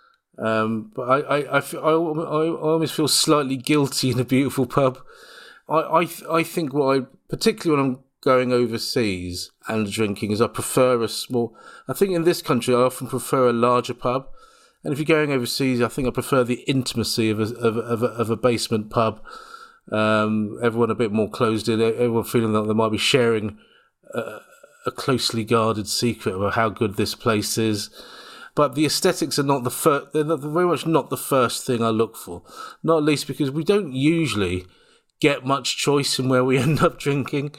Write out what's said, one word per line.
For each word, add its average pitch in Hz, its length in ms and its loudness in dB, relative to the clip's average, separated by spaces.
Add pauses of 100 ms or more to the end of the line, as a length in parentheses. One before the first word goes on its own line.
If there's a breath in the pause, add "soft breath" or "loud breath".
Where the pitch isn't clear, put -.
(380 soft breath)
Um, 110 540 -2
but 131 100 -8
I, 127 180 2
I, 143 220 0
I, 135 160 0
f-, 139 160 -8
I, 156 40 -8
I, 147 120 0
I 160 580 0
almost 160 460 -2
feel 156 120 2
slightly 139 500 2
guilty 135 540 0
in 117 80 0
a 127 60 0
beautiful 131 420 0
pub. 131 320 0 (720 loud breath)
I, 156 300 2
I, 175 80 2
th-, - 220 -12
I 165 140 2
think 160 320 -4
what 135 240 2
I, 123 80 -4 (220)
particularly 165 520 0
when 135 120 2
I'm 127 120 -10 (180)
going 127 300 4
overseas 110 1000 -2 (160)
and 110 200 0
drinking, 101 440 -2
is 104 80 0
I 113 80 2
prefer 127 540 2
a 110 60 -2
small, 117 460 -4 (320 loud breath)
I 135 60 -4
think 196 200 2
in 170 120 0
this 170 180 2
country 127 320 0
I 120 40 4
often 127 280 0
prefer 127 420 2
a 117 40 2
larger 120 420 2
pub. 131 320 -4 (560 soft breath)
And 151 100 -4
if 131 60 -4
you're 151 80 -2
going 151 240 4
overseas, 127 500 0
I 120 80 2
think 127 200 -2
I - 20 -2
prefer 127 320 2
the 120 240 -2
intimacy 120 640 0
of 107 80 0
a, 110 160 -2
of, 117 220 0
of, 117 260 -2
of 117 280 0
a 113 60 0
basement 110 540 0
pub. 113 320 0 (720 loud breath)
Um, 107 720 0
everyone 117 280 2
a 110 40 0
bit 110 180 0
more 107 160 2
closed 113 400 0
in, 113 120 2
e-, 113 40 2
everyone 113 400 0
feeling 113 300 0
that 107 120 0
they 107 80 0
might 110 180 2
be 110 60 0
sharing 110 600 2 (560 soft breath)
a, 110 260 -8 (460)
a 104 40 -6
closely 117 540 -4
guarded 110 440 0
secret 113 460 -2
about 98 200 -2
how 113 140 2
good 98 280 -2
this 104 180 -2
place 107 440 -2
is. 107 320 -2 (640 loud breath)
But 143 200 2
the 151 120 2
aesthetics 170 520 0
are 143 60 2
not 135 200 0
the 123 60 -2
fir-, 139 420 0
they're 151 120 0
not, 151 160 -2
very 151 260 0
much 156 200 0
not 160 240 2
the - 60 -4
first - 500 0
thing 120 160 0
I 113 60 2
look 110 280 0
for. 87 260 -14 (400 loud breath)
Not 160 200 2
least 147 240 0
because 139 240 -2
we 151 140 -4
don't 202 280 0
usually 127 720 0 (540 soft breath)
get 143 240 2
much 135 320 -2
choice 143 420 0
in 131 100 0
where 127 160 4
we 131 140 2
<laughs> - 0 -
end 139 220 2
up - 180 2
drinking. 143 600 -4